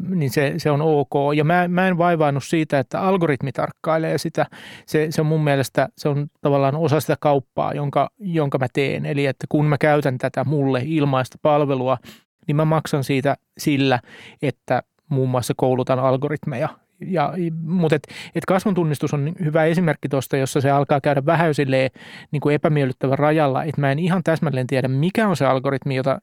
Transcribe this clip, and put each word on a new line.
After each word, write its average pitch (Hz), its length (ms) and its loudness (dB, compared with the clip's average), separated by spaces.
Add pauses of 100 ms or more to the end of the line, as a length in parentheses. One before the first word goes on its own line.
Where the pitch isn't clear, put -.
niin 165 220 -2
se, 147 260 0
se 151 140 -2
on 143 120 0
ok. 151 280 0 (260)
Ja 151 80 2
mä, 175 240 2
mä 180 200 2
en 180 100 0
vaivaannut 156 460 2
siitä, 156 340 0
että 131 220 -4
algoritmi 165 520 0
tarkkailee 160 680 -2
sitä. 160 280 -2 (400)
Se, 156 240 0
se 160 100 -4
on 156 60 2
mun 156 180 0
mielestä, 139 440 0 (100)
se - 100 -4
on 147 180 -2 (140)
tavallaan 139 360 2
osa 156 240 0
sitä 143 200 -2
kauppaa, 143 540 0
jonka, 143 440 -2
jonka 160 400 -2
mä 131 140 -2
teen. 143 340 -2
Eli 143 200 -2
että - 220 -4
kun 151 180 2
mä 147 120 2
käytän 147 400 2
tätä 131 260 -4
mulle 135 400 0
ilmaista 143 580 0
palvelua, 139 560 2 (480)
niin 147 100 0
mä 156 80 4
maksan 156 400 0
siitä 135 320 0 (220)
sillä, 135 420 2 (420)
että 131 400 -2 (260)
muun 131 200 0
muassa 127 280 -2
koulutan 127 420 2
algoritmeja. 135 680 -2 (380)
Ja, 160 280 -2 (300)
mut 160 280 2
et, 147 100 0 (320)
et 170 100 -4
kasvontunnistus 175 720 0
on 147 180 -2 (120)
hyvä 156 200 2
esimerkki 160 440 0
tosta, 139 280 -2
jossa 135 240 0
se 135 100 2
alkaa 139 300 2
käydä 139 260 0
vähän 165 200 4
jo 151 80 2
silleen 131 360 2 (400)
niinku 147 180 0
epämiellyttävän 143 720 2
rajalla, 147 460 2
että 143 160 -4
mä 139 120 2
en 139 60 -2
ihan 180 240 0
täsmälleen 139 440 0
tiedä, 131 220 0
mikä 175 400 0
on 175 80 0
se 139 100 0
algoritmi, 135 500 0
jota, 131 260 -2